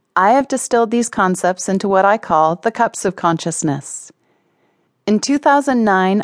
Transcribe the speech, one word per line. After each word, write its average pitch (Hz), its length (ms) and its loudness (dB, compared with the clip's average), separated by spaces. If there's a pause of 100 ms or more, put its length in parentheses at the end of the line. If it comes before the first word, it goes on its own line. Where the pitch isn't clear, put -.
(140)
I 196 180 4
have 269 140 2
distilled 233 440 -2
these 233 180 0
concepts 185 640 -2
into 196 180 -2
what 190 160 2
I 208 140 2
call 160 380 0
the 226 140 -4
Cups 226 360 -2
of 185 100 -4
Consciousness. 165 960 -4 (920)
In 208 140 0
two 277 180 0
thousand 277 460 2
nine, 190 400 2